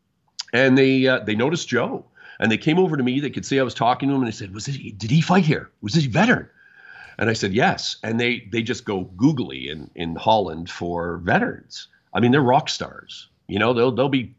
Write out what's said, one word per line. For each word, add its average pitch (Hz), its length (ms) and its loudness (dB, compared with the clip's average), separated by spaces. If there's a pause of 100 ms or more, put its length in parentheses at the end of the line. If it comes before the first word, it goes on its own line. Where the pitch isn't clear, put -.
(520)
And 131 240 4
they, 131 300 4
uh, 127 140 2
they 107 160 -2
noticed 147 320 -2
Joe, 143 360 -2 (340)
and 110 140 2
they 107 60 2
came 160 200 2
over 180 200 2
to 131 40 0
me. 127 180 0
They 139 100 -4
could 95 160 -8
see 135 120 0
I 135 40 4
was 120 100 -2
talking 127 380 0
to 139 40 0
him, 135 60 0
and 123 80 0
they 107 80 -6
said, 98 180 -14
"Was 107 140 -10
it, 123 300 -10
did 107 120 -6
he 156 120 6
fight 180 240 4
here? 135 240 -2 (100)
Was 104 140 -4
he 156 120 2
a 123 40 -4
veteran?" - 400 2 (680)
And 110 120 0
I - 20 2
said, 107 220 -2
"Yes." 147 480 0
And 110 160 -2
they, 120 320 -2
they 113 120 -2
just 113 220 -6
go 98 180 -2 (140)
googly 92 520 0
in, 76 260 -12
in 85 220 -6
Holland 85 540 0
for 85 480 -6
veterans. - 680 -4 (260)
I - 80 -4
mean, 120 120 4
they're 143 100 4
rock 131 260 2
stars. - 600 -12 (180)
You 98 140 -4
know, 117 120 2
they'll, 120 200 2
they'll 123 160 0
be 131 300 -2